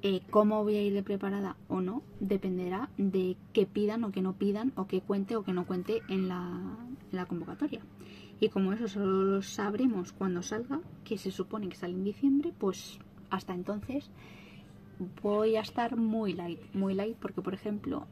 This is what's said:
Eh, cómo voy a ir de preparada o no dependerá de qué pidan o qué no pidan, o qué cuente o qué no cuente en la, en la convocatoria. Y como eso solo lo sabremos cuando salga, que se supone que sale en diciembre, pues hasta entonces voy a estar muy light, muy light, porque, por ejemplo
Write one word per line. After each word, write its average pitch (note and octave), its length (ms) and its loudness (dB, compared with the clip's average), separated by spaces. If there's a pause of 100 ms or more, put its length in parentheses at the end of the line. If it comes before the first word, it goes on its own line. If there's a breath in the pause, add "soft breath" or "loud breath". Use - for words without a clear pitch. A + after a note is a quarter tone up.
Eh, F#3+ 220 2
cómo G#3+ 340 6
voy G#3 120 4
a G#3 80 2
ir G3+ 100 2
de G3+ 80 2
preparada G3 540 -2 (120)
o F#3 140 0
no G3 220 -2 (160)
dependerá F#3+ 760 0
de F#3 420 2 (160)
qué G3 120 8
pidan G#3 380 0
o G3+ 80 -2
qué F#3+ 100 -2
no F#3 120 2
pidan, G3+ 420 2
o F#3+ 100 -2
qué F#3 160 0
cuente G3+ 340 0
o G#3+ 80 0
qué F#3+ 80 -2
no F3+ 140 0
cuente F#3+ 440 -2
en F#3+ 180 2
la, F3+ 340 -4 (500)
en G3 60 -4
la F3+ 80 -2
convocatoria. F3 560 -4 (580 loud breath)
Y G#3+ 100 6
como F#3+ 220 2
eso A3 160 0
solo G3 360 4
lo G3 180 4
sabremos G#3 680 0
cuando F3+ 320 0
salga, A#3+ 360 -4 (260)
que G#3+ 120 -2
se F#3+ 140 -4
supone G3 380 -4
que E3+ 60 -10
sale F3+ 200 -4
en F#3 80 -2
diciembre, C#4 520 4
pues - 440 -2 (320)
hasta F#3 240 -4
entonces G#3 560 -4 (1120 loud breath)
voy G#3+ 320 4
a G#3+ 60 4
estar A#3 340 -2
muy A3 380 2
light, F3 280 -6 (140)
muy G3 180 2
light, G#3 240 -2
porque, G3 240 -6
por F#3+ 140 -4
ejemplo G#3 560 -4